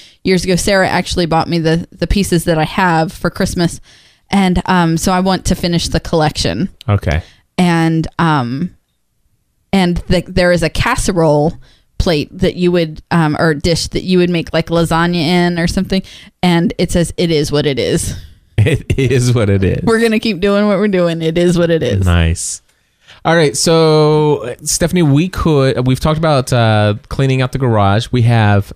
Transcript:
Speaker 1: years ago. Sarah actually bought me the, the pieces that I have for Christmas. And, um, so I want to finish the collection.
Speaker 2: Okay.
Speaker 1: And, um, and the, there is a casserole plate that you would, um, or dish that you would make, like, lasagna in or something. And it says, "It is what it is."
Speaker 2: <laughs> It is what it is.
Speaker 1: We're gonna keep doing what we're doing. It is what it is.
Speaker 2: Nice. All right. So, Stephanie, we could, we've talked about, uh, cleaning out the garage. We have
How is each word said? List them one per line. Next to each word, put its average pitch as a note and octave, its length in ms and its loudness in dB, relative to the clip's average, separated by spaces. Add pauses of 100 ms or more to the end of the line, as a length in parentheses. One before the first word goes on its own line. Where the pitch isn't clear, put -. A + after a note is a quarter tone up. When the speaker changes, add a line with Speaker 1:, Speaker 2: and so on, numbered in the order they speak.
(240)
Speaker 1:
years F#3 180 2
ago. F3+ 140 0
Sarah F#3+ 320 0
actually F3 380 -2
bought D#3+ 220 -2
me E3+ 100 -2
the, E3 340 0
the - 140 -6
pieces F#3 380 0
that E3+ 140 0
I F3+ 60 0
have E3 480 0
for - 180 -6
Christmas. - 480 -4 (520)
And, F#3 360 0
um, E3+ 300 2
so F#3 160 -2
I F#3 80 2
want F#3+ 260 -2
to F3+ 80 0
finish E3+ 340 -2
the - 120 -2
collection. D3+ 720 -2 (180)
Speaker 2:
Okay. F2 340 0 (360)
Speaker 1:
And, E3 500 2 (100)
um, D3+ 560 -2 (1000)
and F3 260 2 (100)
the, F3+ 180 2
there F3+ 240 0
is F3 120 2
a D#3 80 -2
casserole E3 840 0 (460)
plate D3+ 380 0
that F#3 200 -2
you F3 160 0
would, E3 380 -2
um, D#3+ 280 0
or E3 160 2
dish D#3+ 340 -2
that - 140 -4
you F#3 160 0
would F3 120 2
make, E3 240 -4
like, E3 140 -2
lasagna E3+ 480 0
in F3 420 0
or E3+ 80 -2
something. F#3+ 360 -2 (400)
And E3+ 360 2
it - 120 -2
says, E3+ 280 0
"It E3+ 120 0
is D3 220 0
what D3 140 0
it C3+ 120 -2
is." A2 420 -2
Speaker 2:
<laughs> - 60 -18 (360)
It - 360 0
is B2 360 0
what A2 140 2
it G2 160 2
is. - 200 -2
Speaker 1:
We're A3+ 180 2
gonna A3 180 0
keep G3 200 -4
doing G3+ 260 0
what G#3 120 0
we're G#3+ 100 0
doing. E3+ 340 0
It D#3+ 160 -2
is F3 200 2
what E3+ 120 2
it D#3+ 120 0
is. A2 220 -2
Speaker 2:
Nice. E2+ 560 0 (640)
All D#3 100 2
right. E3 220 2
So, D3+ 1040 2
Stephanie, E3+ 400 -2
we D3+ 280 2
could, C3+ 560 0
we've C3 120 2
talked D#3 200 0
about, D3+ 340 0
uh, G#2+ 440 2 (120)
cleaning C3+ 320 0
out B2+ 120 -2
the C#3 60 -6
garage. G#2+ 540 0
We B2 100 2
have G#2+ 540 2